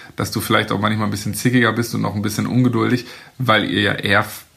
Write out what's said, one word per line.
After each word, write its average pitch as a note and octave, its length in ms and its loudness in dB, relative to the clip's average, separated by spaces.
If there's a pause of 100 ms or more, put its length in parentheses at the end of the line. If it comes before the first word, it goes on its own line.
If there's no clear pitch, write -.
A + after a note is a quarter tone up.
(160)
dass G#2+ 160 -4
du - 80 -4
vielleicht G#2+ 320 0
auch G#2+ 80 -2
manchmal G#2+ 280 0
ein G2+ 40 -2
bisschen G2+ 220 -6
zickiger A#2+ 400 2
bist A#2 200 -2
und A2 80 -2
noch G#2 140 -2
ein G#2 60 -2
bisschen G#2+ 260 -2
ungeduldig, A2+ 580 2 (320)
weil A2 320 2
ihr G2 120 0
ja G2+ 140 2
eher G2+ 260 2
f-, - 240 -8 (120)